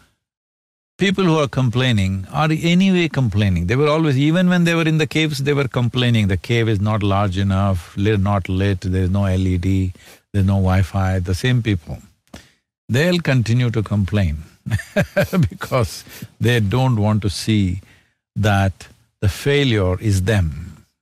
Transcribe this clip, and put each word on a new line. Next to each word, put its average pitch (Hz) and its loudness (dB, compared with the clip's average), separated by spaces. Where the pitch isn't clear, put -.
people 190 0
who 160 2
are 143 0
complaining 107 0
are 151 0
anyway 175 2
complaining. 98 0
They 113 0
were 147 2
always, 151 2
even 165 2
when 175 2
they 170 2
were 165 0
in 160 2
the 156 0
caves, 156 -2
they 147 2
were 135 0
complaining, 120 2
"The 95 0
cave 117 2
is 95 -2
not 107 -2
large 98 0
enough, 98 0
li-, 107 2
not 98 0
lit, 95 0
there 92 -2
is 90 0
no 101 0
L 95 0
E 92 0
D, 95 0
there's 98 2
no 98 2
Wi-Fi," 95 0
the 92 0
same 127 0
people. - -4
They'll 175 0
continue 120 0
to 110 -2
complain 92 -2
<laughs> - -2
because - -4
they 120 2
don't 120 0
want 107 0
to 101 -2
see 98 -2
that 98 0
the 107 0
failure 113 0
is 95 0
them, 82 -4